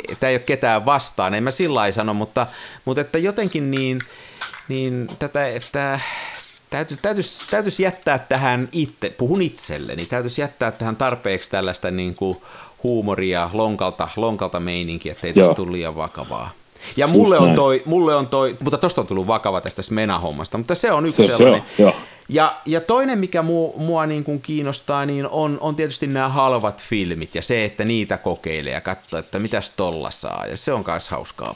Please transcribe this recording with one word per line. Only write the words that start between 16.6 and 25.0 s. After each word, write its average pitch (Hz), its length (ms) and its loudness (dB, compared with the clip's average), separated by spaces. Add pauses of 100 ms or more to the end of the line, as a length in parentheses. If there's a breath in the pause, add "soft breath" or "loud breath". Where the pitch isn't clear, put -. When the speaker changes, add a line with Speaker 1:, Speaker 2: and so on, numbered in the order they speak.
Speaker 1:
Ja 143 80 4
Speaker 2:
Just 170 120 6
Speaker 1:
mulle 202 200 8
on 175 80 8
Speaker 2:
näin. 165 100 6
Speaker 1:
toi, 135 300 4
mulle 160 300 4
on 139 120 0
toi, 131 320 0
mutta 135 180 -2
tosta 170 240 2
on 95 60 -4
tullut 95 200 -2
vakava 104 340 0
tästä - 200 -8
Smena-hommasta, 90 760 -2
mutta 120 180 0
se 220 160 2
on 156 140 2
yksi 156 160 4
Speaker 2:
Se, 104 60 8
se 117 100 4
Speaker 1:
sellainen. 117 240 8
Speaker 2:
on, - 60 -18 (100)
joo. 98 180 8 (340 loud breath)
Speaker 1:
Ja, 151 260 4 (100)
ja 160 160 2
toinen, 247 380 2
mikä 180 220 0
mu-, 165 360 0
mua 160 280 0
niin 151 180 -2
kuin 147 180 -2
kiinnostaa, 143 640 -2